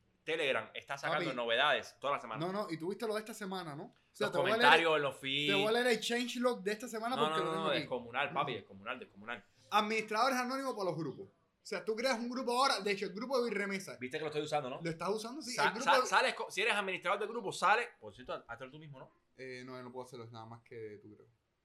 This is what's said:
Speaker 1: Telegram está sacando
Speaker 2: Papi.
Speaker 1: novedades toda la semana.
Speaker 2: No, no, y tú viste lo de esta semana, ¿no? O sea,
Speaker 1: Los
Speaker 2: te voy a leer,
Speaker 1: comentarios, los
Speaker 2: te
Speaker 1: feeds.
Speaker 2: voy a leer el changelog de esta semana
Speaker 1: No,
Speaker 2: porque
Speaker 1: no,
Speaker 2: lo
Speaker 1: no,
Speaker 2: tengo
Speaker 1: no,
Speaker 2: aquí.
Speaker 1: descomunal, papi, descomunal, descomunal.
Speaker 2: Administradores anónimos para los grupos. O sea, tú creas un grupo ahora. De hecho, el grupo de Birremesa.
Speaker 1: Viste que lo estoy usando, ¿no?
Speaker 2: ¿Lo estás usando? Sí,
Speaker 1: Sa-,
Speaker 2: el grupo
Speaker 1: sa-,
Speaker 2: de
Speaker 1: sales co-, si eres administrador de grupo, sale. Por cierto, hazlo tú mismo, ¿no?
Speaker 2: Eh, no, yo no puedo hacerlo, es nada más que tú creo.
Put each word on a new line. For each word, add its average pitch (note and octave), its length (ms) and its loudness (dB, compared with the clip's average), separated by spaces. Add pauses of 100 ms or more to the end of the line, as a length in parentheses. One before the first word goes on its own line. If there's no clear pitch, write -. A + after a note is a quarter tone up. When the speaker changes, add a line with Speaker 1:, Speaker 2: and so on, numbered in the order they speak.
(240)
Speaker 1:
Telegram C3+ 500 0
está C#3 240 -8
sacando D#3 260 0
Speaker 2:
Papi. C3+ 120 -2
Speaker 1:
novedades A#2+ 640 2
toda C#3 160 0
la B2+ 60 -2
semana. A#2+ 260 -4
Speaker 2:
No, F#3+ 60 -2
no, G3+ 180 -2
y E3 60 -4
tú D#3 140 -6
viste G#3 160 -4
lo G#3+ 80 -2
de G#3+ 60 -4
esta G#3+ 120 -10
semana, F#3+ 420 -8
¿no? D#3 100 -10
O B3 100 -18 (180)
sea, G#3 140 0
Speaker 1:
Los G3 60 -2
Speaker 2:
te - 80 2
voy C3+ 100 4
a A3+ 60 4
leer, A3+ 40 4
Speaker 1:
comentarios, D#3+ 400 8
los C#3 140 0
Speaker 2:
te - 80 -18
Speaker 1:
feeds. C#3+ 320 0
Speaker 2:
voy G3+ 140 4
a A3 40 2
leer A#3+ 140 4
el A3+ 140 4
changelog A#3+ 600 0
de G3 100 0
esta G#3+ 140 -6
semana A#3 300 -4
Speaker 1:
No, C#3+ 120 2
Speaker 2:
porque D#3+ 100 0
Speaker 1:
no, D#3+ 60 2
Speaker 2:
lo - 0 -
Speaker 1:
no, D#3+ 80 0
Speaker 2:
tengo D#3+ 120 -2
Speaker 1:
no, D#3 60 2
Speaker 2:
aquí. C3+ 100 2
Speaker 1:
descomunal, B2 540 -4
papi, C3+ 220 0
descomunal, G2+ 420 -10
descomunal. A2 460 -12 (260)
Speaker 2:
Administradores G#3+ 680 2
anónimos C4 360 -2
para G3 160 -2
los D3+ 80 -2
grupos. A#2 300 -8
O - 400 -20
sea, F3 160 -6
tú A3 120 -2
creas B3 240 2
un A#3+ 100 -4
grupo B3 220 -2
ahora. B3+ 280 6
De G3+ 120 2
hecho, G3 140 -2
el F3 60 -6
grupo A#3+ 300 0
de A#3+ 80 0
Birremesa. G3 480 -4
Speaker 1:
Viste B2+ 200 -6
que D3+ 40 -8
lo D#3 60 -2
estoy D3+ 140 -2
usando, D3 280 -2
¿no? D3+ 100 -8
Speaker 2:
¿Lo E3 80 -4
estás E3 200 -4
usando? A3+ 340 -4
Sí, A#3+ 120 -8
Speaker 1:
Sa-, D3 100 4
Speaker 2:
el D3+ 60 6
grupo A3+ 200 -4
Speaker 1:
sa-, B4 100 8
Speaker 2:
de A#4 60 2
Speaker 1:
sales A3+ 280 4
co-, - 140 -6
si - 140 -4
eres A3 120 2
administrador F#3+ 440 0
de G#3 80 -2
grupo, G#3+ 260 -4
sale. G#3 360 4 (100)
Por G#2 160 -16
cierto, C3 320 -8
hazlo B2+ 240 -12
tú D3+ 80 -16
mismo, C#3+ 220 -16
¿no? - 100 -18 (260)
Speaker 2:
Eh, B2+ 300 -12
no, B2+ 100 -10
yo B2+ 60 -10
no B2 80 -14
puedo B2+ 160 -10
hacerlo, B2 200 -12
es A2+ 40 -16
nada A2+ 160 -12
más A#2 160 -14
que G#2+ 400 -12
tú G#2 140 -20
creo. - 100 -20 (380)